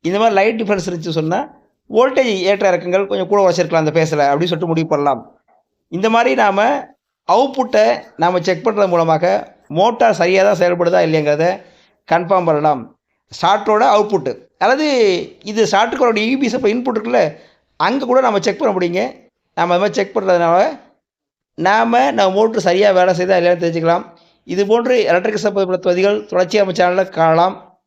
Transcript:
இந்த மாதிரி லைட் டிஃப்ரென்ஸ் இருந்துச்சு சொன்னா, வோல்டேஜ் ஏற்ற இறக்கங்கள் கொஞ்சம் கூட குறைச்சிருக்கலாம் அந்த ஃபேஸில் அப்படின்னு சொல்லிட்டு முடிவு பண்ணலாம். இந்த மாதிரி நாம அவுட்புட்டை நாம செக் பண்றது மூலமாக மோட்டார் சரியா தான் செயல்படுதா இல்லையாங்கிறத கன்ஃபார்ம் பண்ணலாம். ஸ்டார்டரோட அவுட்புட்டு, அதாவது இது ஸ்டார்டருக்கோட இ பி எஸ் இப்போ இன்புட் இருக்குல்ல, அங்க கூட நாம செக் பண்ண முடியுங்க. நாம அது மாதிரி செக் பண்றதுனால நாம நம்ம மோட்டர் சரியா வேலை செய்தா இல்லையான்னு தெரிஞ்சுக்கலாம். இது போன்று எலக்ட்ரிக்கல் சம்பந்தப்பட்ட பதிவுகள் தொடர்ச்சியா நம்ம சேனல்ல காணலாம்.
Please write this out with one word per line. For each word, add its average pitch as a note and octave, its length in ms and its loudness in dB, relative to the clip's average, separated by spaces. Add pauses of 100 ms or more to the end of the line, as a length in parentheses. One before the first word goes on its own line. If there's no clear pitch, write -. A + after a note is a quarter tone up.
இந்த F3+ 180 -2
மாதிரி A3 160 2
லைட் A3 280 0
டிஃப்ரென்ஸ் F#3+ 260 -4
இருந்துச்சு E3+ 220 -8
சொன்னா, D#3+ 440 -4 (360)
வோல்டேஜ் A#3 500 0
ஏற்ற G3 280 0
இறக்கங்கள் F3 380 0
கொஞ்சம் G3 220 -4
கூட G3+ 140 2
குறைச்சிருக்கலாம் E3 440 0
அந்த D3+ 40 0
ஃபேஸில் D#3 380 0
அப்படின்னு D#3 220 0
சொல்லிட்டு E3+ 160 -4
முடிவு D#3+ 220 -2
பண்ணலாம். C#3+ 520 -2 (480)
இந்த F#3+ 220 -2
மாதிரி A#3 240 2
நாம A3+ 520 0 (460)
அவுட்புட்டை B3 680 0 (180)
நாம F3+ 240 0
செக் E3+ 260 -2
பண்றது G3+ 220 0
மூலமாக E3+ 680 0 (120)
மோட்டார் G#3+ 460 0
சரியா F#3 380 2
தான் E3+ 60 -2
செயல்படுதா F3 480 2
இல்லையாங்கிறத D#3 540 0 (520)
கன்ஃபார்ம் F3 320 0
பண்ணலாம். D3+ 540 -2 (340)
ஸ்டார்டரோட G#3 520 0 (100)
அவுட்புட்டு, G3 540 -2 (100)
அதாவது C4 280 0 (560)
இது G#3 240 -2
ஸ்டார்டருக்கோட A#3 440 0
இ A3 280 -2
பி C4 80 0
எஸ் A#3 80 -4
இப்போ B3+ 140 0
இன்புட் A#3+ 280 -2
இருக்குல்ல, G#3+ 400 -2 (400)
அங்க B3 280 -2
கூட B3 160 2
நாம A3+ 180 0
செக் G3 200 -2
பண்ண G#3+ 200 -2
முடியுங்க. F3+ 360 -4 (400)
நாம F3 200 -2
அது F3+ 80 0
மாதிரி G3+ 100 -2
செக் G3 240 -4
பண்றதுனால F#3+ 640 0 (760)
நாம A3+ 560 2
நம்ம G3 240 0
மோட்டர் A3 260 0
சரியா F#3+ 320 2
வேலை F3+ 220 2
செய்தா F3+ 240 0
இல்லையான்னு F3 260 2
தெரிஞ்சுக்கலாம். E3+ 400 0 (400)
இது F#3 220 -2
போன்று A#3 360 0
எலக்ட்ரிக்கல் F#3+ 440 -2
சம்பந்தப்பட்ட F#3 420 -2
பதிவுகள் G3+ 380 0
தொடர்ச்சியா F3+ 360 0
நம்ம F#3 100 -2
சேனல்ல F3+ 360 0
காணலாம். E3 800 0